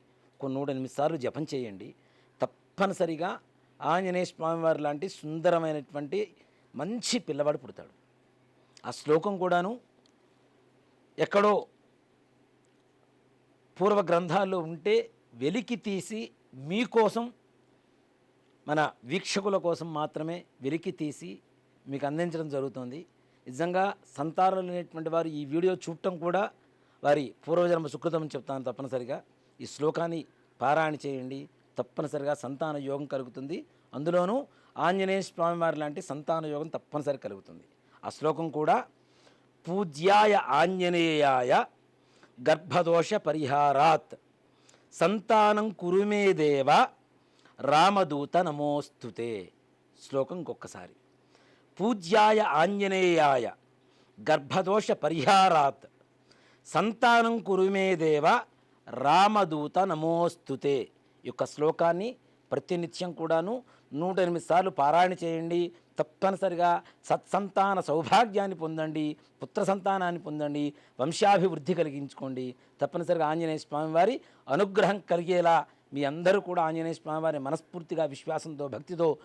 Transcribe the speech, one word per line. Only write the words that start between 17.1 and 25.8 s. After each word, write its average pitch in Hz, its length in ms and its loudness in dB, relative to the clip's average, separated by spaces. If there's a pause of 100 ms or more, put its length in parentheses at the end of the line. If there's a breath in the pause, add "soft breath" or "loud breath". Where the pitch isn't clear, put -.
మన 151 240 0 (120)
వీక్షకుల 190 540 -2
కోసం 165 360 -4
మాత్రమే 156 520 -8 (160)
వెలికి 156 300 -4
తీసి 160 480 -10 (480)
మీకు 139 180 -6
అందించడం 160 440 -4
జరుగుతుంది. 135 560 -8 (420 soft breath)
నిజంగా 180 460 -2 (240)
సంతానం 185 500 0
లేనటువంటి 170 420 -8
వారు 165 180 0
ఈ 147 180 -8
వీడియో 170 300 0
చూడటం 180 420 -6